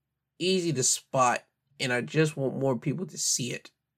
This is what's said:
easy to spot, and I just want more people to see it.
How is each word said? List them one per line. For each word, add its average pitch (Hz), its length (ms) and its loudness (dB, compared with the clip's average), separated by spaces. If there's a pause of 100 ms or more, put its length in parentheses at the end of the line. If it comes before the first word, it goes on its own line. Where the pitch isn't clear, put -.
(400)
easy 175 340 2
to 131 100 0
spot, - 600 2 (340)
and 131 140 -2
I 120 80 0
just 151 340 0
want 135 220 -2
more 131 220 0
people 160 260 -4
to - 120 -14
see - 340 -2
it. - 180 -12 (280)